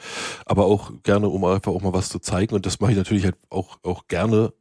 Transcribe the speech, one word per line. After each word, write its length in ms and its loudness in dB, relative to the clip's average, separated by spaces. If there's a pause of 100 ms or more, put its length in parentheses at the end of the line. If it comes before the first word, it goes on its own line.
(460)
aber 200 2
auch 260 2 (120)
gerne, 260 2
um 160 -2
einfach 260 0
auch 120 -4
mal 100 -2
was 160 -2
zu 80 -8
zeigen. 380 -2
Und 100 -2
das 140 -4
mache 140 2
ich 40 2
natürlich 280 2
halt 100 0 (160)
auch, 320 -8
auch 240 -6
gerne 540 2